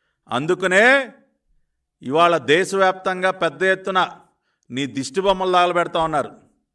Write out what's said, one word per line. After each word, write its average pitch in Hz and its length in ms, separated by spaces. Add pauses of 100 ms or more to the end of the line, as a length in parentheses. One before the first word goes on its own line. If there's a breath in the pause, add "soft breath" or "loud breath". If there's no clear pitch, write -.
(280)
అందుకనే 185 840 (920)
ఇవాళ 165 360
దేశవ్యాప్తంగా 185 920
పెద్ద 175 320
ఎత్తున 190 580 (500)
నీ 131 160
దిష్టి 131 340
బొమ్మలు 185 320
తగలబెడతా 175 480
ఉన్నారు. 151 420 (320)